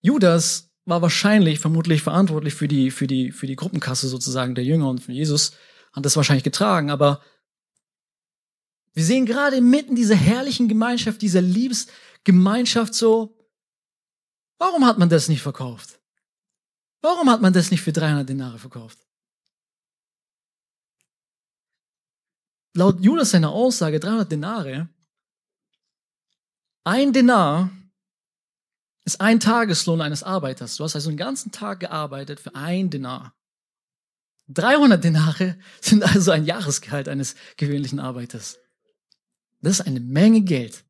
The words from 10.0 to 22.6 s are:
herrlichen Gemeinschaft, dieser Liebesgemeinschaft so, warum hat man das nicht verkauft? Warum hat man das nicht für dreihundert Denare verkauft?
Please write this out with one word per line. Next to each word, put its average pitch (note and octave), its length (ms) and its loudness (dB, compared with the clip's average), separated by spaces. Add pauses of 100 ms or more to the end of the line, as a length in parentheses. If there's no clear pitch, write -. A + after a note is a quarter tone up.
herrlichen A#3+ 520 2
Gemeinschaft, A3 540 -2
dieser F#3 200 2
Liebesgemeinschaft A3 1500 0
so, A3+ 440 0 (1200)
warum E4+ 280 2
hat A3+ 120 4
man F3 120 4
das D#3+ 180 2
nicht D3+ 140 -2
verkauft? C3 580 -12 (1000)
Warum E4 280 2
hat A3+ 120 4
man F#3 120 4
das F3+ 180 2
nicht F3 100 0
für D#3 120 -4
dreihundert D3+ 360 -2
Denare C3 280 -8
verkauft? A2+ 400 -20 (3750)